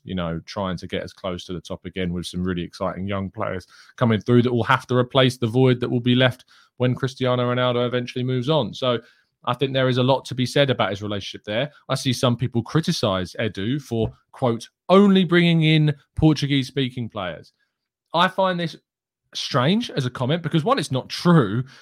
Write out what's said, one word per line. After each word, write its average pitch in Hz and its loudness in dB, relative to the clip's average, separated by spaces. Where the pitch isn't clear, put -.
you 92 -8
know, 85 -4
trying 92 -6
to 90 -14
get 90 -6
as 87 -14
close 90 -8
to 92 -10
the 87 -8
top - -12
again 90 -6
with 87 -6
some 90 -8
really 90 -4
exciting 90 -8
young 98 -4
players 104 -8
coming 110 2
through 123 4
that 123 0
will 117 0
have 127 0
to 123 0
replace 127 2
the 117 -2
void 123 2
that 123 -2
will 123 -2
be 123 2
left 127 2
when 123 0
Cristiano 123 -2
Ronaldo 123 0
eventually 123 -4
moves 127 -2
on. 135 0
So 123 -2
I 123 -2
think 135 -2
there 131 2
is 127 0
a 127 4
lot 127 2
to 127 -12
be 127 -2
said 139 2
about 110 0
his 101 -8
relationship 104 -8
there. 120 -4
I 135 -2
see 131 -2
some 120 2
people 117 -2
criticise 104 -2
Edu 113 -4
for, 113 -4
quote, 117 -2
"only 190 6
bringing 170 4
in 156 4
Portuguese-speaking 135 0
players." 90 -10
I 170 2
find 185 -2
this 170 -6
strange 170 0
as 131 -4
a 123 -6
comment 147 -4
because, 156 0
one, 240 0
it's - -4
not 127 -4
true 127 2